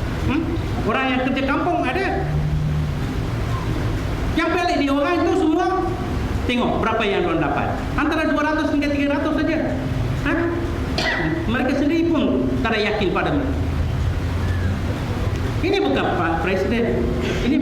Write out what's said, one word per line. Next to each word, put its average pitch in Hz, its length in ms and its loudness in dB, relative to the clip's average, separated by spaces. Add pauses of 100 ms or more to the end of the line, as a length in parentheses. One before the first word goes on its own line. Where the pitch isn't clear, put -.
(260)
Hmm? 277 160 2 (400)
Orang 247 240 0
yang 262 160 0
kerja 262 240 0
kampung 311 400 0
ada. 359 200 0 (2250)
Yang 320 140 0 (100)
pelik 349 240 0
di 277 80 2
orang 285 320 2
itu 359 160 2
semua, 349 280 2 (840)
tengok 240 320 0
berapa 226 240 0
yang 185 160 2
diorang 165 240 0
dapat. - 320 -2 (160)
Antara 311 320 0
dua 294 160 2
ratus 311 320 0
hingga 285 160 2
tiga 285 320 0
ratus 311 160 0
saja. 311 180 2 (720)
Ha? 311 80 0 (580)
<coughs> 208 600 0
Mereka 277 280 0
sendiri 330 320 2
pun - 480 2
tak 226 160 0
ada 208 160 0
yakin 208 240 0
pada 160 160 0
mereka. 139 240 0 (2000)
Ini 392 160 2
bukan 262 260 0 (140)
pa-, 165 260 0
presiden. 196 560 0 (480)
Ini 302 140 2